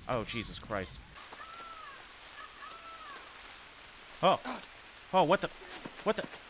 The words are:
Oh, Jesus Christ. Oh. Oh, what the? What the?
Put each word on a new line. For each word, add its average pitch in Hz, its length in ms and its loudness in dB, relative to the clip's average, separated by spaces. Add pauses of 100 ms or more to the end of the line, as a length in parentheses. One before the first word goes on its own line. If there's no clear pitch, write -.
Oh, 120 160 4
Jesus 101 340 -2
Christ. 98 400 -2 (3250)
Oh. 277 160 10 (720)
Oh, 185 100 12
what 160 180 8
the? 165 80 0 (540)
What 214 120 6
the? - 80 -2 (260)